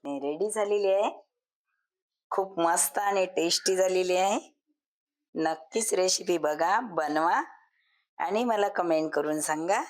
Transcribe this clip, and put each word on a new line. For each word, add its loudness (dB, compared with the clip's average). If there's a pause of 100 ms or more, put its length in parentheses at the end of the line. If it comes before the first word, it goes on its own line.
रेडी -4
झालेली 0
आहे, 2 (1200)
खूप -2
मस्त 0
आणि 0 (100)
टेस्टी 0
झालेली 2
आहे. 2 (960)
नक्कीच -2
रेसिपी 2
बघा, 2 (160)
बनवा 2 (800)
आणि -2
मला 2
कमेंट 0
करून 0
सांगा. 0